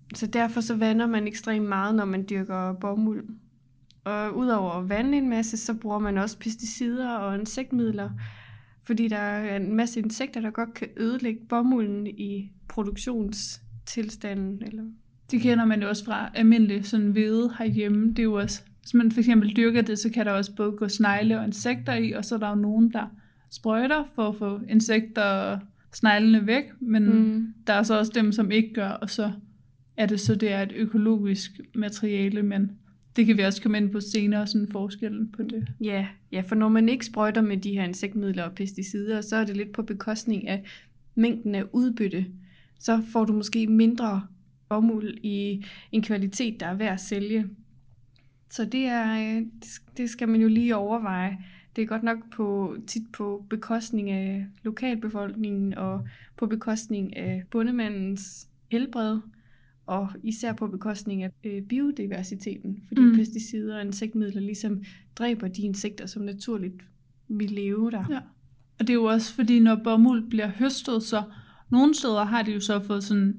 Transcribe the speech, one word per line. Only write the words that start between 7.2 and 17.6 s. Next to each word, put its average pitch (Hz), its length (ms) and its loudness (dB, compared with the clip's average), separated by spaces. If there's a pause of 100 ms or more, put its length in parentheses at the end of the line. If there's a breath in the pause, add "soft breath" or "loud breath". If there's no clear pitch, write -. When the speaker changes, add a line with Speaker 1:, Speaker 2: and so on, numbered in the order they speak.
Speaker 1:
insektmidler, 220 720 -4 (720 loud breath)
fordi 226 240 0
der 214 100 -2
er 208 400 -4
en 202 180 -2
masse 233 240 0
insekter, 226 420 -4
der 220 100 -4
godt 233 220 -6
kan - 140 -8 (100)
ødelægge 226 420 -4 (100)
bomulden 226 580 0
i 202 440 -8 (160)
produktionstilstanden, 208 2000 -6
eller 220 180 -10 (480)
Speaker 2:
Det 240 100 2
kender 233 240 4
man 214 160 4
jo 202 80 -2
også 214 160 -4
fra 214 280 -6
almindelig 220 520 6
sådan 208 260 2
hvede 220 460 2
herhjemme. 214 520 2